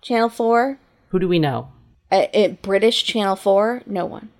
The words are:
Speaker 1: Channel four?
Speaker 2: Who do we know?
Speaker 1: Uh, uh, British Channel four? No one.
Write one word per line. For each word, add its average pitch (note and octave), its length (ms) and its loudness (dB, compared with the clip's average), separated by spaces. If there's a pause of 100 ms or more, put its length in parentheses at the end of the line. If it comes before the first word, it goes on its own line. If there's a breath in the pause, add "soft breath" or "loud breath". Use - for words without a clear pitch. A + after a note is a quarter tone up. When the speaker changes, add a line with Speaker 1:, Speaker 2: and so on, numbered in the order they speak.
Speaker 1:
Channel A#3 280 0
four? A#3 480 0 (320)
Speaker 2:
Who F#3 100 0
do F#3+ 80 -2
we F3 120 2
know? C#3 300 -2 (420)
Speaker 1:
Uh, F#3+ 220 2
uh, G3+ 140 4 (140)
British G3+ 440 0
Channel G3 300 -2
four? G#3 500 0
No G3+ 200 -6
one. - 240 -12 (100)